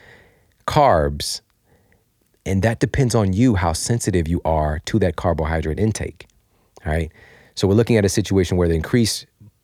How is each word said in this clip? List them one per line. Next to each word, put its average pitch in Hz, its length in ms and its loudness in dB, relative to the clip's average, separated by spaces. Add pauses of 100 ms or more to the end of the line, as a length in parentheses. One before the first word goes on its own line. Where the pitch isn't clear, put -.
(680)
carbs. 78 760 0 (1040)
And 95 160 0
that 113 180 -2
depends 120 360 0
on 98 180 2
you, 117 220 4
how 87 180 0
sensitive 92 540 -2
you 85 180 -2
are 78 400 0
to - 140 -2
that 90 160 0
carbohydrate 80 640 -2
intake, - 480 -4 (580)
all 78 60 -4
right? 80 200 -2 (440)
So 98 120 0
we're 98 80 4
looking 117 220 4
at 101 80 4
a 95 40 2
situation 95 480 0
where 87 100 2
the 82 80 2
increased 110 500 -2 (380)